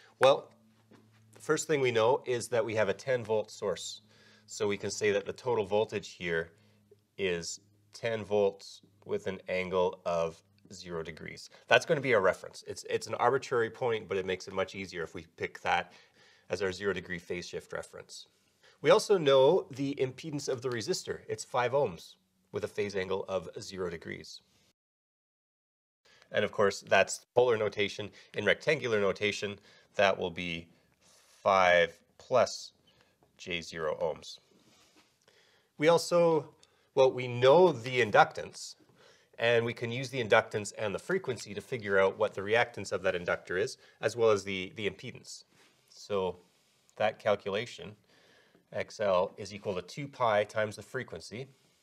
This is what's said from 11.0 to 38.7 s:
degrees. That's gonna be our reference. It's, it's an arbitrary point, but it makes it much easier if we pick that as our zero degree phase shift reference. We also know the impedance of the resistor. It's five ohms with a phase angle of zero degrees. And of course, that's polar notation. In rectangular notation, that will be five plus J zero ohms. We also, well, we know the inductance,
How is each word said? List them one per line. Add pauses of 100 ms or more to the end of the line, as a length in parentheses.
degrees. (180)
That's
gonna
be
our
reference.
It's,
it's
an
arbitrary
point,
but
it
makes
it
much
easier
if
we (100)
pick
that (560)
as
our
zero
degree
phase
shift
reference. (540)
We
also
know
the
impedance
of
the
resistor.
It's
five
ohms (360)
with
a
phase
angle
of (120)
zero
degrees. (1900)
And
of
course,
that's
polar
notation. (220)
In
rectangular
notation, (360)
that
will
be (760)
five (200)
plus (640)
J
zero
ohms. (1400)
We
also, (460)
well,
we
know
the
inductance, (600)